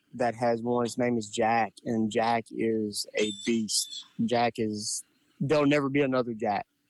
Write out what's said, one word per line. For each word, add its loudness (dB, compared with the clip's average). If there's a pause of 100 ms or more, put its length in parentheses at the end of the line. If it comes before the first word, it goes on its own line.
(140)
that 0
has 0
one. 2
His -4
name 2
is -6
Jack, 0 (120)
and 0
Jack 0
is -2 (120)
a 0 (120)
beast. -2 (200)
Jack 2
is, -4 (360)
there'll 4
never 4
be 2
another 0
Jack. -2 (220)